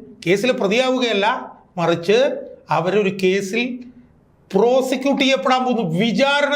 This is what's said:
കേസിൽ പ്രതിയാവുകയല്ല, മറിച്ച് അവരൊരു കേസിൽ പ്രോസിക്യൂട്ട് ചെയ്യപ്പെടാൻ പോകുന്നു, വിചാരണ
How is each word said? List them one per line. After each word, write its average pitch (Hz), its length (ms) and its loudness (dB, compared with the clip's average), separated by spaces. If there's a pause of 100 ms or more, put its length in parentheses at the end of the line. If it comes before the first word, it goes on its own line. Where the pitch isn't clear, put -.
(240)
കേസിൽ 202 260 0 (100)
പ്രതിയാവുകയല്ല, 233 640 0 (520)
മറിച്ച് 170 400 2 (580)
അവരൊരു 185 360 0 (100)
കേസിൽ 196 400 0 (920)
പ്രോസിക്യൂട്ട് 254 720 2
ചെയ്യപ്പെടാൻ 262 420 2
പോകുന്നു, 233 180 -2 (180)
വിചാരണ 269 540 0